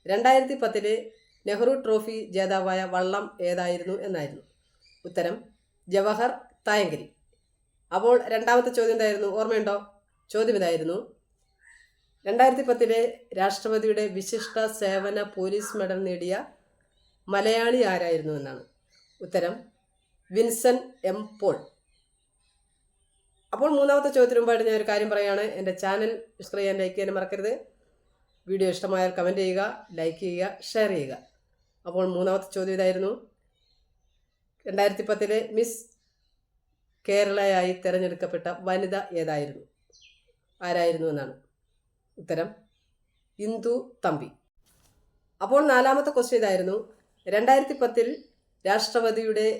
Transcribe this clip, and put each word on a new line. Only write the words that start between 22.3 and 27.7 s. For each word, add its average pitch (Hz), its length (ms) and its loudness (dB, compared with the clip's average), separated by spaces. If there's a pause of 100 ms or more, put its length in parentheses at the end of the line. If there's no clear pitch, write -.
അപ്പോൾ 262 220 2
മൂന്നാമത്തെ 277 380 4
ചോദ്യത്തിന് 247 260 4
മുമ്പായിട്ട് 226 280 2
ഞാൻ 220 100 0
ഒരു 214 100 -2
കാര്യം 214 240 0
പറയുകയാണ്. 202 320 0 (140)
എൻ്റെ 190 140 -4 (100)
ചാനൽ 202 280 0 (280)
സബ്സ്ക്രൈബ് 202 240 -6
ചെയ്യാൻ, 196 180 0
ലൈക്ക് 185 160 -2
ചെയ്യാൻ 196 220 -4
മറക്കരുത്. 196 340 -4 (1000)